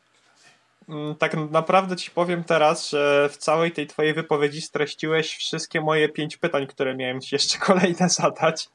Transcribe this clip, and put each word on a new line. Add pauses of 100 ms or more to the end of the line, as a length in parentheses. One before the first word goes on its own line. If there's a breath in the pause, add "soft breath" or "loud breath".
(880 soft breath)
Mm,
tak (160)
naprawdę
ci
powiem
teraz,
że
w
całej
tej
twojej
wypowiedzi
streściłeś
wszystkie
moje
pięć
pytań,
które
miałem
ci
jeszcze
<laughs>
kolejne
zadać.